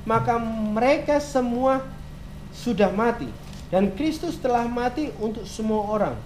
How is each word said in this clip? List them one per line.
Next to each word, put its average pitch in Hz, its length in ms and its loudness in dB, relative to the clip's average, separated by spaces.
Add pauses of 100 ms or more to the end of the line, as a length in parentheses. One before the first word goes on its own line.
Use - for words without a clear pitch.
maka 226 380 2
mereka 226 800 2
semua 262 640 2 (640)
sudah 196 380 2
mati. 208 400 0 (400)
Dan 190 240 4
Kristus 311 480 -2
telah 240 240 2
mati 247 560 -2
untuk 214 240 -4
semua 214 400 0
orang 202 400 0